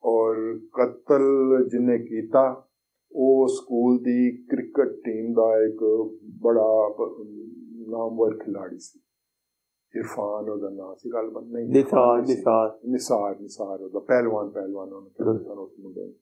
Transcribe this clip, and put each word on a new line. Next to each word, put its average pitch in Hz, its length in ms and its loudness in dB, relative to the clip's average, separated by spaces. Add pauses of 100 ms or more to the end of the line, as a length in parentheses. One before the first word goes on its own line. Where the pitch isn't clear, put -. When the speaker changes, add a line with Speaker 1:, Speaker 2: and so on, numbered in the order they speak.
Speaker 1:
ਔਰ 113 560 0 (220)
ਕਤਲ 127 420 2 (480)
ਜਿਹਨੇ 120 280 2
ਕੀਤਾ, 127 680 0 (440)
ਉਹ 131 360 4
ਸਕੂਲ 123 500 0
ਦੀ 123 400 0
ਕ੍ਰਿਕਟ 131 500 -2
ਟੀਮ 113 460 -6
ਦਾ 113 320 4
ਇੱਕ 110 440 0 (320)
ਬੜਾ 110 560 4
ਪ-, 110 280 -6 (600)
ਨਾਮਵਰ 113 500 0
ਖਿਲਾੜੀ 95 420 -10
ਸੀ। - 200 -20 (1000)
ਇਰਫਾਨ 107 500 -6
ਉਹਦਾ 101 200 -8
ਨਾਂ 95 260 -14
ਸੀ, 120 180 -12
ਗੱਲ 113 160 -4
ਬਣ-, 113 160 -14
ਨਹੀਂ, 117 200 -8
Speaker 2:
ਨਿਸਾਰ, 127 180 4
Speaker 1:
ਇਰਫਾਨ 123 340 4
ਨਹੀਂ 120 80 0
ਸੀ। 135 80 2
Speaker 2:
ਨਿਸਾਰ। 110 540 2
Speaker 1:
ਨਿਸਾਰ, 107 520 -2
ਨਿਸਾਰ 98 420 -10
ਉਹਦਾ, 95 180 -8
ਪਹਿਲਵਾਨ, 110 500 0
ਪਹਿਲਵਾਨ 98 440 -10
ਉਹਨੂੰ 98 160 -20
ਕਹਿੰਦੇ - 280 -2
Speaker 2:
ਹਮ। - 60 -10
Speaker 1:
ਸਨ 101 160 -14
ਉਸ 92 200 -14
ਮੁੰਡੇ 92 220 -16
ਨੂੰ। 95 200 -16